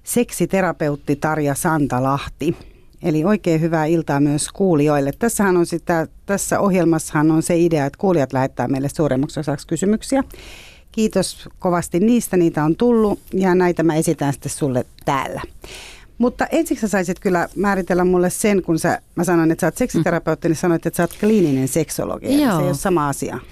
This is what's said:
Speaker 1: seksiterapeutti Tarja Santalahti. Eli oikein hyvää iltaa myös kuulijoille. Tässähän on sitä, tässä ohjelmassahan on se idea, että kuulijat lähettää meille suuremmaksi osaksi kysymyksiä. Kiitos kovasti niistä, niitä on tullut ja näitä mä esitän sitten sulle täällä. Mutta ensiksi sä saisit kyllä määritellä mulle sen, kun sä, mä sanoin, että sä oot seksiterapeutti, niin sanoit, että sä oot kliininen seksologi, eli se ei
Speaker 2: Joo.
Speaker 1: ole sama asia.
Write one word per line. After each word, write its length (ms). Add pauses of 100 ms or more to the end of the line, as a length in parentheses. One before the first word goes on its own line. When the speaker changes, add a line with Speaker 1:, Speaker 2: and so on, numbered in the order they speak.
Speaker 1:
seksiterapeutti 1120
Tarja 400
Santalahti. 1000 (460)
Eli 220
oikein 360
hyvää 240
iltaa 340
myös 340
kuulijoille. 680
Tässähän 380
on 80
sitä, 420 (180)
tässä 340
ohjelmassahan 720
on 120
se 140
idea, 280
että 140
kuulijat 340
lähettää 340
meille 220
suuremmaksi 500
osaksi 280
kysymyksiä. 560 (680)
Kiitos 580 (100)
kovasti 400
niistä, 380
niitä 260
on 120
tullut 440 (140)
ja 220
näitä 280
mä 120
esitän 380
sitten 180
sulle 340 (200)
täällä. 360 (760)
Mutta 340
ensiksi 300
sä 60
saisit 320
kyllä 360
määritellä 500
mulle 240
sen, 340
kun 160
sä, 220 (140)
mä 80
sanoin, 280
että 100
sä 60
oot 100
seksiterapeutti, 720
niin 60
sanoit, 300
että 120
sä 60
oot 160
kliininen 480
seksologi, 580
eli 100
se 60
ei 60
Speaker 2:
Joo. 200
Speaker 1:
ole 60
sama 360
asia. 300 (120)